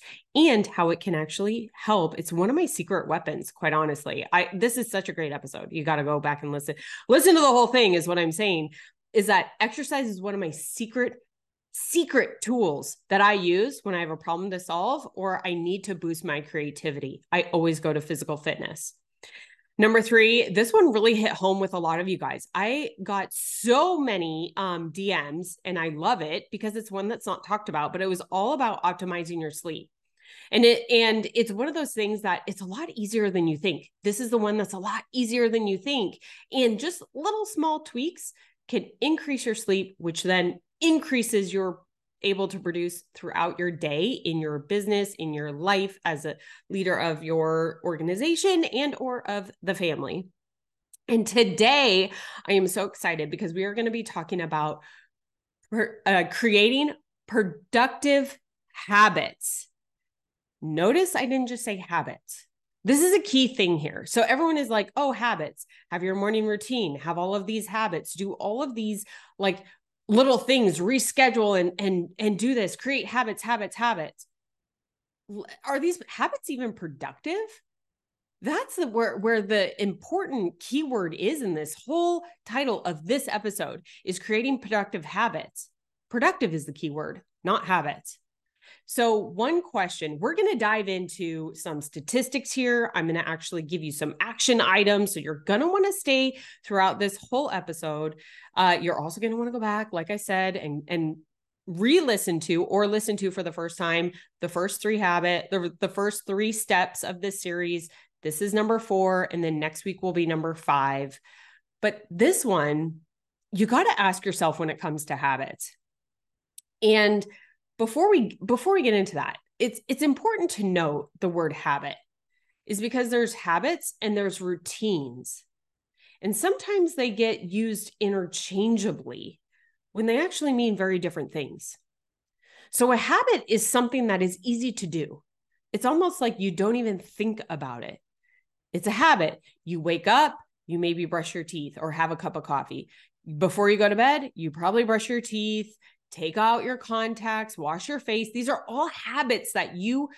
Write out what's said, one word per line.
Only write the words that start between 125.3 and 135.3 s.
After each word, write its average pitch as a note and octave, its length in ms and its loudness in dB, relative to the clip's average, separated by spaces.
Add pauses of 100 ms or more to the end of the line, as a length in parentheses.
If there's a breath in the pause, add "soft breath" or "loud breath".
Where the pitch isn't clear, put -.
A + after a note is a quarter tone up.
And G3+ 140 -2
sometimes F#4+ 600 0
they B3 160 0
get A3 320 0
used G#3 560 -4
interchangeably G3 1400 -2 (540)
when A3 120 -2
they A#3 140 2
actually D4+ 340 0
mean A#3 220 2
very F#3+ 240 0
different E3+ 320 -4
things. C#3+ 460 -10 (920 soft breath)
So A#3+ 200 4
a A#3 60 6
habit F#4 500 2
is G#3+ 220 2
something B3 380 2
that F#3 140 2
is F3+ 220 0
easy A#3+ 300 -2
to - 140 -8
do. D3+ 360 -6 (480)